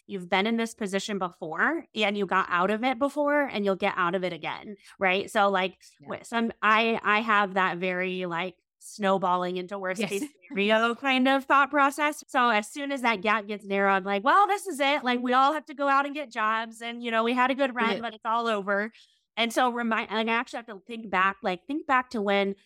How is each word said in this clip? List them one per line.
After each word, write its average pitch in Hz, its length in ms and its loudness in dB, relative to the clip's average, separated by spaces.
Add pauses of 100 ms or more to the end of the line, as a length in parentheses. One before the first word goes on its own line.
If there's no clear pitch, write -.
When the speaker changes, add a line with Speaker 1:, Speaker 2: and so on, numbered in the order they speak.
Speaker 1:
"You've 190 200 -8
been 196 200 2
in 233 100 0
this 226 160 -4
position 196 460 -4
before 185 720 -2
and 208 240 0
you 202 80 0
got 190 240 0
out 180 220 2
of 220 120 -2
it 262 140 0
before 285 460 0
and 220 200 -4
you'll 196 120 2
get 196 200 -2
out 175 200 0
of 185 80 -2
it 175 100 -4
again." 160 420 -10 (220)
Right. 190 320 0
So, 202 200 4
like, 190 280 0 (220)
Speaker 2:
Yeah. - 100 -20
Speaker 1:
wh-, - 160 -10
some, 233 260 -2 (120)
I, 220 400 4
I 208 180 2
have 208 320 2
that 185 240 0
very, 185 480 -4
like, 175 300 -6 (240)
snowballing 180 800 0
into 185 200 -8
worst 185 240 -4
Speaker 2:
Yes. 196 80 -2
Speaker 1:
case 196 140 -4 (240)
scenario 220 480 2
kind 262 320 2
of 269 180 2
thought 277 260 4
process. 294 560 0
So 247 220 2
as 214 220 0
soon 285 200 -6
as 269 100 -4
that 226 200 0
gap 214 260 0
gets 208 180 -10
narrow, 196 280 2
I'm 190 100 2
like, 202 200 -2
"Well, 359 240 6
this 392 200 -2
is 285 120 -6
it. 277 240 2
Like, 247 180 0
we 247 120 0
all 269 200 4
have 302 120 -6
to 311 100 -16
go 285 120 -2
out 277 200 2
and 285 80 -8
get 285 160 -10
jobs. 226 500 -4
And, 233 220 -10
you 240 80 -4
know, 226 120 2
we 233 100 0
had 254 180 2
a 269 40 0
good 262 200 -2
run, 226 220 0
Speaker 2:
Yeah. - 40 -2
Speaker 1:
but 226 140 0
it's 220 100 -14
all 233 220 0
over." 208 440 -2 (460)
And 226 160 0
so 254 160 2
remind, 233 420 -2
like, 220 160 0
I 226 40 2
actually 240 260 -2
have 233 100 -12
to 202 200 -14
think 226 220 -12
back, 190 340 2
like, 185 240 -2
think 294 200 -4
back 254 240 2
to 220 100 -4
when, 196 340 2 (100)